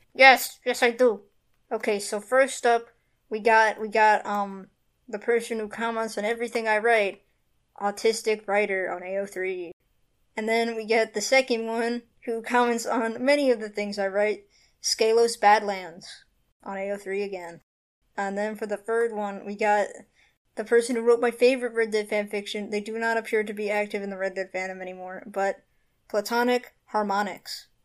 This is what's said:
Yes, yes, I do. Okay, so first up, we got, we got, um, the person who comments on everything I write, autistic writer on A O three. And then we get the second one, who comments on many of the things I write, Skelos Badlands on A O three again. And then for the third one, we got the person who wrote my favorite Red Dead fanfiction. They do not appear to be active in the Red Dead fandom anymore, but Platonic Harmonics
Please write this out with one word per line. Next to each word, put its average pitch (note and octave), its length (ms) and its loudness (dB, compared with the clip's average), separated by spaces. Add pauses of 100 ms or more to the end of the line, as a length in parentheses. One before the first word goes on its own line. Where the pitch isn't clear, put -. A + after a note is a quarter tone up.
(140)
Yes, B3+ 520 8
yes, B3 160 -2
I A#3+ 100 4
do. A#3 300 2 (500)
Okay, G#3+ 280 -2
so G#3 200 -6
first B3+ 460 2
up, A#3 220 2 (420)
we A3 100 -6
got, A3 400 4
we A3 80 -6
got, G#3+ 380 4
um, G3+ 420 -6 (400)
the G#3+ 120 -10
person A#3 400 -2
who G#3+ 80 -6
comments A3+ 500 -6
on G#3 80 -4
everything A#3 420 -4
I G#3+ 120 2
write, G#3+ 420 2 (600)
autistic G#3+ 680 -2
writer G3 440 0
on F3+ 120 -8
A F#3+ 140 -6
O G3+ 80 -4
three. F#3 460 -8 (640)
And A3 120 -4
then A3+ 260 0
we A3 100 -8
get A3 280 2
the G#3 80 -4
second B3+ 440 0
one, A#3 380 -4 (220)
who A3+ 160 -6
comments A#3+ 440 0
on A3+ 380 -4
many C#4 280 2
of A3 80 0
the G#3+ 100 -10
things G#3 280 -6
I G3 100 -2
write, G3+ 380 -2 (380)
Skelos A3+ 560 2
Badlands G3+ 880 2 (380)
on G3 140 -8
A G3 140 -4
O G3+ 60 -4
three G3 260 -4
again. F3 380 -10 (560)
And G3 200 -4
then G#3+ 180 -2
for A3 100 -8
the G#3 120 -6
third A3+ 360 -2
one, G3+ 320 -8
we G3+ 100 -8
got G#3 320 2 (680)
the G#3+ 80 -6
person A#3 320 2
who A3+ 60 -2
wrote A#3 200 4
my A#3+ 100 2
favorite B3 420 2
Red A3+ 180 -2
Dead G#3 180 -2
fanfiction. G#3 600 -4
They G#3 100 -4
do A3 160 -8
not A3+ 200 -2
appear A3 260 -2
to G#3+ 100 -8
be G#3 160 -6
active G#3 320 -2
in G3+ 80 -8
the F#3+ 80 -10
Red F#3+ 180 -4
Dead F#3+ 180 -6
fandom F#3 280 -8
anymore, F#3 440 -12
but G3 320 -2 (520)
Platonic A#3+ 640 -2 (120)
Harmonics G3+ 800 -4 (180)